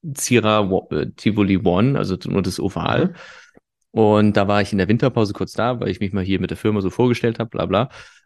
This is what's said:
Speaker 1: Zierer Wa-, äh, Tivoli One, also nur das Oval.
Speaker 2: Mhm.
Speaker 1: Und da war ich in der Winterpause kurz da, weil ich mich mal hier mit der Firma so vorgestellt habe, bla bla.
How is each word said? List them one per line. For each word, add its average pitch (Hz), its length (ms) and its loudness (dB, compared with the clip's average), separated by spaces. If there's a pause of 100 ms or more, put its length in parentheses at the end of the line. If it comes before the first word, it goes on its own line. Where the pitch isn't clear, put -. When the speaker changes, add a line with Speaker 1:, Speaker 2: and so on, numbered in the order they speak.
(140)
Speaker 1:
Zierer 107 560 2
Wa-, 92 160 0 (100)
äh, 76 200 -2
Tivoli 101 420 2
One, 104 400 2
also 95 180 -2 (120)
nur 95 160 0
das 95 160 -4
Oval. 98 480 0
Speaker 2:
Mhm. - 920 -12
Speaker 1:
Und 107 380 4
da 98 100 2
war 101 140 2
ich 95 100 -4
in 107 60 -2
der 92 100 0
Winterpause 110 460 0
kurz - 200 -8
da, 120 260 -2
weil 104 100 -4
ich 95 100 -6
mich 98 140 -6
mal 98 100 -2
hier 95 160 -2
mit 87 120 -4
der 87 60 -8
Firma 107 240 0
so 92 100 -2
vorgestellt 120 480 0
habe, 113 100 -6
bla - 160 -4
bla. 95 240 0 (360)